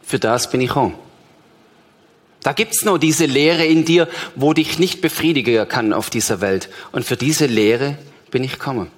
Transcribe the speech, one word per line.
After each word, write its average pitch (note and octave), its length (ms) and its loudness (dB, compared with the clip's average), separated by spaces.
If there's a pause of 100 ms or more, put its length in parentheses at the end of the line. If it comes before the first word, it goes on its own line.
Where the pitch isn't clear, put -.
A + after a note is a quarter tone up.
für - 160 -4
das A#2 320 0
bin B2+ 100 0
ich B2+ 60 0
gekommen. A#2+ 280 0 (1500)
Da C#3 100 0
gibt's A3 320 -2
noch F#3 140 2
diese D#3 260 2
Leere D#3 400 2
in D#3+ 200 4
dir, E3 220 4 (280)
wo C#3+ 180 2
dich D#3 240 0
nicht F3+ 240 0
befriedigen B2 680 0
kann A2 260 -2
auf - 180 -4
dieser G#2+ 300 -2
Welt. F#2+ 280 -2 (220)
Und B2 120 -4
für B2 140 -4
diese D3+ 300 0
Leere A#2+ 500 2 (320)
bin C3 140 -2
ich C3 80 -6
gekommen. A#2 460 -8